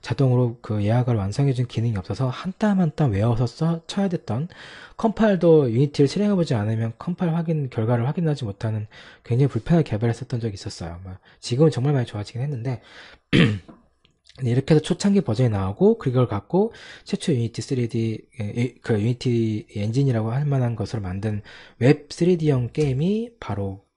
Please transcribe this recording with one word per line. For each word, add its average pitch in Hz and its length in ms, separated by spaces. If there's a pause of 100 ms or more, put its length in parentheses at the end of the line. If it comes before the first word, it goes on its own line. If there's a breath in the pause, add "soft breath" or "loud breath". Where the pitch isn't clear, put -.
자동으로 123 600
그 107 220
예약을 120 320
완성해준 120 520
기능이 113 280
없어서 101 320
한 151 300
땀 202 220
한 165 160
땀 147 160
외워서 113 360
써-, 165 400
쳐야 196 220
됐던, 160 400 (480 loud breath)
컴파일도 170 720
유니티를 139 380
실행해보지 190 440
않으면 110 440
컴파일 175 360
확인, 160 360
결과를 120 380
확인하지 156 360
못하는 107 440 (360 loud breath)
굉장히 127 240
불편하게 151 420
개발했었던 117 520
적이 110 120
있었어요. 87 500
뭐 92 100 (260 soft breath)
지금은 143 320
정말 139 220
많이 127 120
좋아지긴 107 360
했는데, 131 400 (500 loud breath)
<clears throat> - 1120
네, 120 80
이렇게 127 240
해서 151 60
초창기 196 400
버전이 117 280
나오고, 107 480
그걸 127 300
갖고 185 460 (320 loud breath)
최초 - 260
유니티 117 300
쓰리디, 113 680 (140)
예, 104 120
이, 120 280
그 110 180
유니티 113 760
엔진이라고 113 560
할 139 140
만한 127 300
것으로 107 260
만든 101 400 (380 loud breath)
웹 139 320
쓰리디형 156 600
게임이 165 680
바로 98 460 (120)